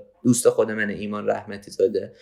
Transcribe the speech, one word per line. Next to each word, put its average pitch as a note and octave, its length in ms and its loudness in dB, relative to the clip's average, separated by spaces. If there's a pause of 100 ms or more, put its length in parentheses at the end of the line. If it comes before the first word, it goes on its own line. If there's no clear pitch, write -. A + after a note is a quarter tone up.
(240)
دوست A#2+ 260 4
خود A2+ 220 2
من G#2+ 180 -2
ایمان G#2 400 -6
رحمتی G2+ 420 -6
زاده F#2+ 500 0